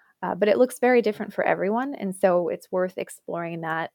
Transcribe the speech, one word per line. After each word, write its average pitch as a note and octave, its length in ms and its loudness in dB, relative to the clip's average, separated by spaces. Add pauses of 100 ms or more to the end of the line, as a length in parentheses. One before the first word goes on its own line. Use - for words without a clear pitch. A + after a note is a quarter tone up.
(200)
Uh, F#3 140 -4
but F#3+ 140 2
it G#3 100 6
looks B3 220 2
very B3 200 4
different G#3 320 -2
for - 120 -2
everyone. G#3+ 500 -2
And F#3+ 200 -6
so F3 340 2
it's - 240 -8
worth F#3 260 -4
exploring E3+ 600 -8
that D#3+ 340 -6